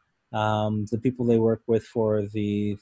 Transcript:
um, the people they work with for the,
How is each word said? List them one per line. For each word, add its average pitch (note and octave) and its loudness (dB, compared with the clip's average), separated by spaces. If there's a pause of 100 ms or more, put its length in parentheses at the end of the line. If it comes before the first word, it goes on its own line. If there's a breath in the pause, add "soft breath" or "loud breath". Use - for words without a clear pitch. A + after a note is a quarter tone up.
(320)
um, G#2+ 0
the A2+ -2
people B2 -2
they A#2 4
work A2+ 2
with A2+ 2
for G#2+ 0
the, G#2 -2